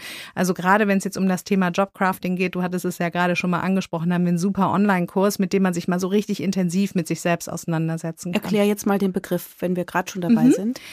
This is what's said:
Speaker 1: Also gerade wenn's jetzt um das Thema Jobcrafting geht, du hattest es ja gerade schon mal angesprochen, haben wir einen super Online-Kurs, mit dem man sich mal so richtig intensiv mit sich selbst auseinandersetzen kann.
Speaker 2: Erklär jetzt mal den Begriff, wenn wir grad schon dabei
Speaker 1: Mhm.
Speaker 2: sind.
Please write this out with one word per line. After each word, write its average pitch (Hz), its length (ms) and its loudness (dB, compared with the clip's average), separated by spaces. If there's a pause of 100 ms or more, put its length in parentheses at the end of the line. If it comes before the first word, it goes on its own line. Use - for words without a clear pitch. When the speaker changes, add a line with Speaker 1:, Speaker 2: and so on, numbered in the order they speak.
(360)
Speaker 1:
Also 185 180 0
gerade 196 320 2
wenn's 196 160 2
jetzt 190 160 -6
um 190 100 2
das 185 140 0
Thema 190 280 0
Jobcrafting 185 680 -2
geht, 180 180 -2
du 180 80 -2
hattest 180 220 -2
es 180 140 -4
ja 175 100 -2
gerade 175 260 0
schon 180 160 -2
mal 170 120 0
angesprochen, 180 520 0
haben 175 100 2
wir 175 40 2
einen 175 100 2
super 190 320 0
Online-Kurs, 196 720 2
mit 190 120 0
dem 196 120 4
man 185 100 2
sich 175 140 -2
mal 180 100 0
so 185 80 -2
richtig 202 340 0
intensiv 185 440 0 (100)
mit 175 140 -2
sich 165 140 -4
selbst 170 280 -2
auseinandersetzen 165 840 -4
kann. 202 100 0
Speaker 2:
Erklär 202 240 2
jetzt 208 180 0
mal 202 140 2
den 190 160 0
Begriff, 180 460 -4
wenn 180 140 -2
wir 175 120 -2
grad 185 240 -2
schon 190 100 -8
dabei 214 240 4
Speaker 1:
Mhm. 269 80 8
Speaker 2:
sind. 240 280 0 (120)